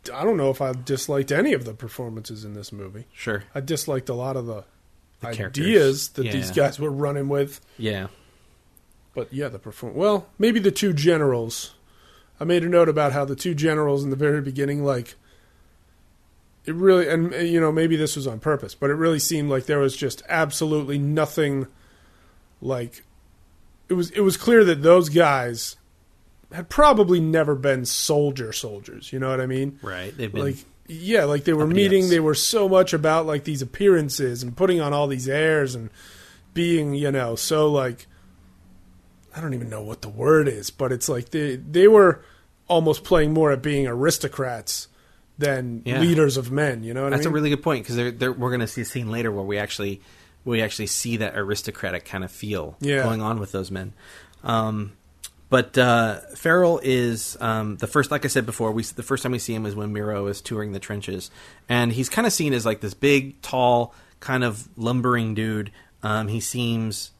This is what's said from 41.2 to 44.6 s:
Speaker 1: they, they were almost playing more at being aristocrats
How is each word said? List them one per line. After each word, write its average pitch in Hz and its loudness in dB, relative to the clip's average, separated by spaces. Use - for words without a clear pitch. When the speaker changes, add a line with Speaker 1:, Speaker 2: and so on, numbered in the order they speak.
Speaker 1:
they, 147 -2
they 170 6
were 196 8
almost 160 2
playing 156 4
more 160 4
at 131 0
being 143 0
aristocrats 127 -2